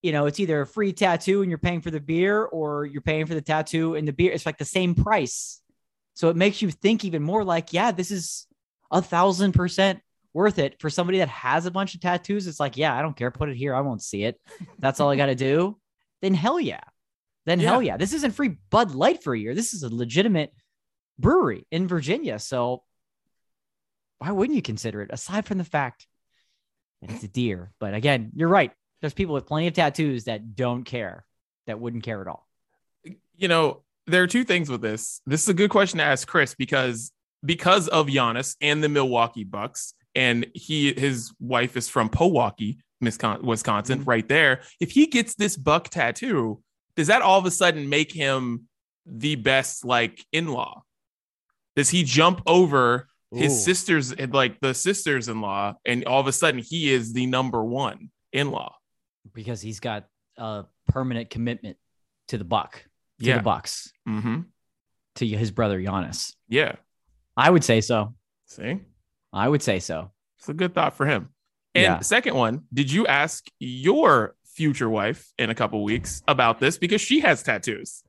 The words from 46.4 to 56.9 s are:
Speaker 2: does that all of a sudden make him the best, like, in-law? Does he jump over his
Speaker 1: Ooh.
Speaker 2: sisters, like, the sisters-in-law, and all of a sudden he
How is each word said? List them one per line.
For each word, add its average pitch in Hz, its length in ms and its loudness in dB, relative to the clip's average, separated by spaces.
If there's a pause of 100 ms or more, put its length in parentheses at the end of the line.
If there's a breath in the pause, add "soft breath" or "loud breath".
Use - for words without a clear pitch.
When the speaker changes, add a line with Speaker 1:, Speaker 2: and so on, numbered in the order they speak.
Speaker 2:
does 151 120 0
that 220 140 6
all 190 160 6
of 185 80 2
a 175 60 0
sudden 156 380 2
make 151 220 0
him 131 560 -2 (380)
the 139 300 -4
best, 131 500 0
like, 120 460 0
in-law? 151 500 -6 (920)
Does 139 160 2
he 175 120 2
jump 156 440 4
over 139 600 4 (240)
his 135 220 0
Speaker 1:
Ooh. - 40 0
Speaker 2:
sisters, 160 600 0 (140)
like, 131 300 2
the 131 120 0
sisters-in-law, 110 1000 -2 (100)
and 120 200 -2
all 131 140 2
of 131 60 0
a 135 60 0
sudden 135 280 0
he 151 320 -2